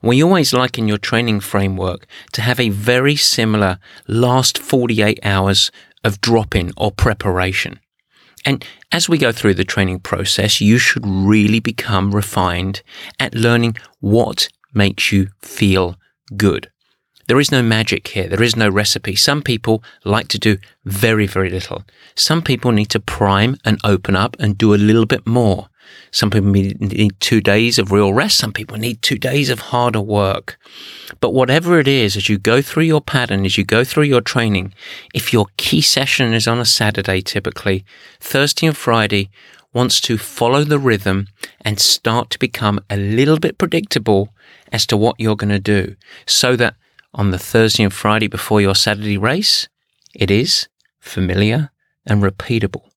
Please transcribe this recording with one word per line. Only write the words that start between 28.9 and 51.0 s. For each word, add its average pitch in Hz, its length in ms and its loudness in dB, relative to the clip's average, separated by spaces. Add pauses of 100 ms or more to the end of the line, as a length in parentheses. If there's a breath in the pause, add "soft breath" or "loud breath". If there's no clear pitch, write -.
two - 160 0
days 131 320 -2
of 120 80 -2
harder 120 420 0
work. 101 560 -2 (640 loud breath)
But 110 120 0
whatever 156 480 2
it 139 80 2
is, 113 280 2
as 101 120 -4
you 104 100 2
go 110 240 2
through 156 220 -2
your 156 160 2
pattern, 120 440 -2
as 92 140 0
you 101 60 0
go 113 180 2
through 151 220 0
your 135 160 2
training, 104 520 -2 (400 loud breath)
if - 200 -4
your 107 140 4 (100)
key - 240 -2
session 135 520 0
is 113 140 0
on 117 140 0
a 120 40 -4
Saturday, 101 580 0
typically, 98 600 -4 (360 loud breath)
Thursday 143 480 0
and 151 80 -2
Friday 104 540 0 (420 soft breath)
wants 123 300 0
to 117 140 -2
follow 123 460 0
the 147 160 0
rhythm 101 480 0 (340 loud breath)
and 107 200 -4
start - 500 0
to - 80 -8
become 107 500 -2
a 101 80 -4
little 117 420 2
bit - 200 -4
predictable 107 760 0 (380 soft breath)
as - 160 -2
to 110 100 0
what 107 220 0
you're 110 180 -2
gonna 104 220 -2
do, 98 380 -2 (280 loud breath)
so - 300 2
that 120 220 0 (380 soft breath)
on 101 160 0
the 92 80 -2
Thursday 113 460 2
and 95 100 0
Friday 107 320 0
before 104 340 0
your 98 140 2
Saturday 104 420 -2
race, 135 520 -2 (460)
it 98 160 0
is - 380 0 (300)
familiar 104 720 -2 (340)